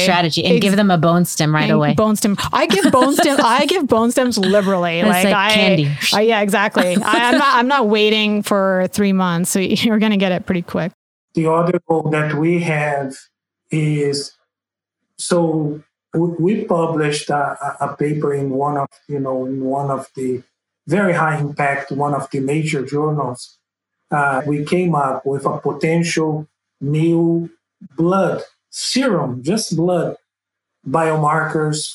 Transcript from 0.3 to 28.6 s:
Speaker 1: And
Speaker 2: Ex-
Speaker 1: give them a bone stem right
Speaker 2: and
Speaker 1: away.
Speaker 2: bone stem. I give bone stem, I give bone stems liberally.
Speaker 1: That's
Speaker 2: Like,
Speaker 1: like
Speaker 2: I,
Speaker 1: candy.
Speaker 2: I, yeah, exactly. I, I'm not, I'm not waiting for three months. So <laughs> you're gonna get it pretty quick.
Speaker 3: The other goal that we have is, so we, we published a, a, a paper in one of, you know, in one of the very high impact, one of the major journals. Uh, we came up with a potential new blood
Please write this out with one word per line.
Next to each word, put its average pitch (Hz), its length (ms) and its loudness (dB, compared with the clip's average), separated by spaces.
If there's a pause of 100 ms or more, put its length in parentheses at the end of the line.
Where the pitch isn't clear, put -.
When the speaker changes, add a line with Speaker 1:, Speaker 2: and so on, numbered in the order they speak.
Speaker 1:
And 185 140 4
Speaker 2:
Ex- - 40 2
Speaker 1:
give 190 140 2
them 202 160 4
a 175 60 4
bone 170 260 4
stem 151 280 0
right 156 120 2
Speaker 2:
and 156 80 2
Speaker 1:
away. 147 220 2
Speaker 2:
bone 214 200 2
stem. 202 220 0 (160)
I 277 160 2
give 370 240 2
bone 269 240 4
stem, 294 260 2
I 254 240 4
give 359 220 0
bone 233 240 2
stems 247 260 0
liberally. 185 640 2
Speaker 1:
That's 180 220 2
Speaker 2:
Like, - 0 -
Speaker 1:
like 196 100 2
Speaker 2:
I, 202 180 2
Speaker 1:
candy. 185 380 2 (220)
Speaker 2:
I, 202 80 2
yeah, 220 200 2
exactly. 202 600 0
I, 233 220 2
I'm 247 140 4
not, 277 180 4
I'm 240 120 2
not 262 200 2
waiting 214 540 2
for 190 500 0
three 202 220 0
months. 180 360 0
So - 80 -2
<laughs> - 0 -
you're 214 400 0
gonna 214 200 2
get 190 120 2
it 180 140 -2
pretty 180 160 -2
quick. 165 320 -6 (400)
Speaker 3:
The 160 180 0
other 170 380 0
goal 160 220 0
that 151 240 -2
we 165 260 0
have 147 560 -4 (540)
is, 147 640 -2 (840)
so 156 680 -2 (300)
we, 160 80 -2
we 170 440 0
published 151 640 -2
a, 147 40 0 (460)
a, 143 120 -2
a - 40 -14
paper 147 380 -2
in 139 160 -2
one 143 260 -2
of, 139 120 -2 (200)
you 147 100 -6
know, 131 280 -4
in 131 180 -6
one 139 260 -2
of 135 260 -6
the 127 260 -6 (440)
very 185 280 0
high 156 240 0
impact, 139 540 -4
one 143 200 -2
of 135 180 -4
the 139 100 -4
major 147 440 -2
journals. 143 720 -4 (540)
Uh, 143 360 0
we 147 160 -2
came 175 320 0
up 135 300 -2
with 139 220 -2
a 143 140 -2
potential 160 840 -2 (360)
new 165 640 0 (480)
blood 170 460 0 (260)